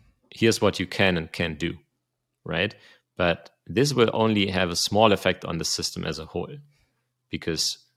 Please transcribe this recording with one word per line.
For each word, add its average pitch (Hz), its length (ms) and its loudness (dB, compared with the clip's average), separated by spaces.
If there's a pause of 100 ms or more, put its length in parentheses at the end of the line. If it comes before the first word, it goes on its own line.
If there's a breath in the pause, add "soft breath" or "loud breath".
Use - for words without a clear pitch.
(300)
here's 110 320 2
what 101 180 2
you 92 60 -2
can 92 320 2
and 82 140 -6
can't 82 260 -4
do," 85 200 -6 (680)
right? 85 320 -4 (400 soft breath)
But 87 340 0 (160)
this 135 280 0
will 120 200 4
only 107 340 2
have 92 220 0
a 85 60 -4
small 104 380 4
effect 92 320 0
on 85 120 -6
the 80 80 -6
system - 380 -6
as 80 160 -6
a 80 60 -12
whole, 90 320 -10 (720)
because - 480 -4 (200)